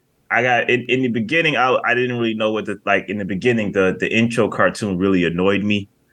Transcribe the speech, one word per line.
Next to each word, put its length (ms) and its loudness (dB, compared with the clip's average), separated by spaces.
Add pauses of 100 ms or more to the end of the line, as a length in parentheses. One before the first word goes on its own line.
(300)
I 140 2
got 260 2
in, 120 2
in 200 0
the 60 2
beginning, 500 0
I, 260 4
I 120 0
didn't 200 0
really 200 0
know 160 0
what 140 -2
the, 200 -6
like, 240 -4
in 80 -6
the 80 -6
beginning, 460 -2
the, 280 0
the 160 -2
intro 320 0
cartoon 520 -2
really 260 2
annoyed 380 0
me 260 -2 (240)